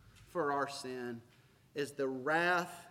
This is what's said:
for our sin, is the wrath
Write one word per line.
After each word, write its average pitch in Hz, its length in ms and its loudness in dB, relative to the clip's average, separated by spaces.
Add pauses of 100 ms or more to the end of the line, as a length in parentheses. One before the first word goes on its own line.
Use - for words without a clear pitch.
(280)
for 151 240 0
our 139 160 2
sin, 123 520 -6 (520)
is 143 200 -2
the 135 160 0
wrath 170 840 2